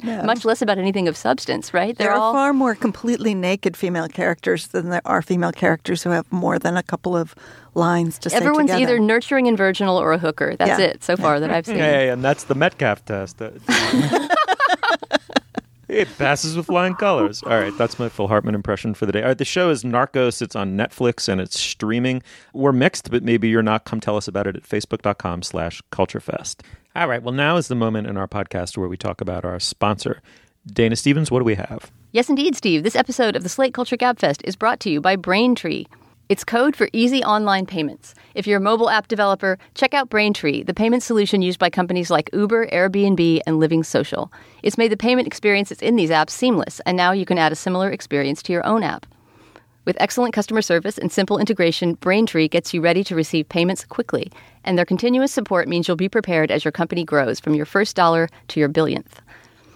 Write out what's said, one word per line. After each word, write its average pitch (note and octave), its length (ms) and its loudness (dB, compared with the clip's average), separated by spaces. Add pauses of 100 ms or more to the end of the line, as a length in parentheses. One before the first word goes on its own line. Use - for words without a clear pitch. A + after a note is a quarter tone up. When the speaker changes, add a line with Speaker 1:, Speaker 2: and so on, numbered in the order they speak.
Speaker 1:
No. A3 200 -6
Speaker 2:
much A3+ 220 0
less A3 160 2
about G#3 160 2
anything F#3+ 300 0
of D3+ 100 -2
substance, - 560 -2
right? G3 240 0
Speaker 1:
There G#3 100 0
Speaker 2:
They're G3+ 80 2
Speaker 1:
are G#3 40 2
Speaker 2:
all A3 140 2
Speaker 1:
far C#4 200 2
more B3+ 220 2
completely A3+ 580 -2
naked F#3 440 -2
female F3 320 -2
characters F3 580 -2
than F3 220 -4
there F3 160 -2
are - 160 0
female F3 320 -2
characters F3 500 -2
who F3 60 -2
have E3+ 220 -2
more F3 280 -2
than E3+ 180 -2
a F3 60 -4
couple F3+ 320 -6
of E3 180 -4 (420)
lines E3+ 440 0
to - 100 -6
say G#3+ 80 0
Speaker 2:
Everyone's D4 340 2
Speaker 1:
together. B3 220 2
Speaker 2:
either A#3 60 2
nurturing A#3+ 500 2
and A3 80 2
virginal F#3+ 400 2
or D#3+ 160 2
a E3+ 40 2
hooker. D3+ 380 -2
That's F3 240 2
Speaker 1:
Yeah. F#3 80 4
Speaker 2:
it - 160 -4
so F3+ 140 0
far D3+ 240 2
that D#3 100 -2
I've E3 140 -2
seen. G#3+ 100 -6
Speaker 3:
Hey, C#3+ 340 2
and B2+ 140 -2
that's C#3 220 0
the C3+ 100 0
Metcalf C#3 480 0
test. G2 380 -8
Uh, A2 80 -10 (180)
<laughs> C#4+ 600 0 (1600)
it G#3 200 0 (100)
passes D3 400 0
with E3+ 80 -4
flying F3+ 300 0
colors. E3 480 0
All - 160 -2
right, G2+ 180 -4
that's A#2 220 -2
my A#2 100 -2
Phil G2+ 180 -4
Hartman G#2+ 280 0
impression G#2 380 -4
for G#2+ 120 -4
the G2 60 -2
day. G#2+ 100 0
All A#2+ 80 -2
right, C3 80 0
the C#3 80 -4
show F3+ 240 0
is A#2+ 140 0
Narcos. B2 580 0
It's A#2 140 -8
on G2 220 -4
Netflix, A#2+ 520 -2
and F#2+ 100 0
it's - 200 -6
streaming. B2 640 -2 (300)
We're C3+ 180 2
mixed, C3 400 0
but A#2+ 120 0
maybe A2+ 260 2
you're A2+ 120 2
not. A2 240 0
Come A2+ 140 -6
tell G#2 180 -2
us G2+ 100 -6
about G2 200 -4
it F#2 80 -6
at - 80 -14
facebook - 400 -4
dot G2+ 160 0
com F2 240 -6
slash E2+ 380 -6 (100)
culture - 280 -2
fest. - 440 -10 (320)
All E3+ 120 0
right, A#2+ 140 -2
well, B2 120 -6
now D3 240 2
is D#3+ 100 0
the B2 80 -2
moment A2 320 0
in G2+ 100 -4
our F#2+ 100 -4
podcast G2 500 -6
where F#2 120 -4
we F#2 80 -8
talk F#2 240 -6
about F2+ 240 -6
our F2+ 140 -6
sponsor. - 640 -4 (440)
Dana A2+ 300 2
Stevens, C#3+ 340 2
what B2 100 2
do B2 60 0
we A2 100 2
have? - 360 -10 (220)
Speaker 2:
Yes, A#3+ 160 2
indeed, C#4+ 260 2
Steve. D#3+ 280 0
This A3 120 0
episode A#3 400 0
of F3+ 80 -4
the F3+ 60 -6
Slate C4 240 0
Culture B3 240 -4
Gabfest A#3 480 0
is F#3+ 100 -6
brought A3 260 -2
to G3+ 80 -4
you D3+ 120 0
by F#3+ 160 2
Braintree. F#3 680 0 (420)
It's - 160 0
code C4 320 2
for - 160 0
easy B3 320 2
online G#3 440 0
payments. - 480 -8 (180)
If G3+ 140 -6
you're G3+ 100 2
a F#3+ 40 2
mobile A3 280 2
app G#3+ 200 0
developer, G3 500 0 (160)
check C4+ 180 0
out C4+ 160 0
Braintree, G3+ 540 0
the F#3 100 -4
payment A3+ 300 2
solution G#3 400 2
used F3+ 160 -2
by F3 100 4
companies F3+ 400 -2
like D#3 240 2
Uber, A3 360 2
Airbnb, F#3 760 2
and D#3+ 140 0
Living D#3+ 240 2
Social. - 480 -4 (320)
It's G#3 140 0
made A3+ 140 4
the G#3+ 60 -2
payment B3 300 2
experiences G3+ 560 -2
in A#3 140 2
these D#3+ 120 2
apps D#3 220 2
seamless, A#3 560 0
and F3+ 100 0
now F3+ 140 4
you F#3+ 160 0
can F3+ 100 2
add D#3 140 4
a D#3+ 40 -6
similar F#3+ 360 -2
experience C#3+ 520 -2
to F#3 100 -4
your F3 120 -2
own A3 160 2
app. - 240 -6 (800)
With F#3 140 0
excellent A#3 340 0
customer G#3+ 300 0
service F3 340 0
and - 140 -4
simple G3+ 260 0
integration, F3 560 0
Braintree F#3 540 2
gets - 260 -2
you E3+ 80 0
ready F3 220 4
to F#3+ 120 -6
receive D#3+ 340 -2
payments F3 360 0
quickly, - 460 -4 (320)
and F3+ 160 2
their F3 60 4
continuous B3 460 2
support F#3+ 360 0
means E3+ 200 -2
you'll F3 80 2
be F#3 140 -2
prepared E3+ 400 0
as C#3+ 160 0
your D3+ 60 0
company F3 320 -2
grows C3+ 360 0
from D3+ 140 0
your D3+ 140 0
first G3+ 280 0
dollar E3 340 4 (180)
to - 120 -6
your D3 100 4
billionth. D3 520 -2 (540)